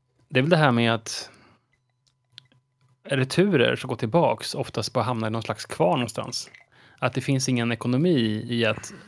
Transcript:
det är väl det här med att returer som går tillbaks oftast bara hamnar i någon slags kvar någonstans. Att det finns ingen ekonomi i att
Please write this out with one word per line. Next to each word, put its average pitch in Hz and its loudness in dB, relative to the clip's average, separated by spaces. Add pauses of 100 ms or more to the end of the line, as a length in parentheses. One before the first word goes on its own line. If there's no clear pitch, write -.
(300)
det 127 2
är - 2
väl 147 0
det 175 6
här 151 6
med 117 2
att - -8 (1700)
returer 135 2
som - -8
går 123 -4
tillbaks 120 0
oftast - -6
bara 120 0
hamnar 113 -2
i 107 -2
någon 113 -4
slags - -8
kvar 175 2
någonstans. 123 -4 (500)
Att 127 0
det 131 -2
finns 135 0
ingen 120 0
ekonomi 120 0
i 117 0
att - -2 (140)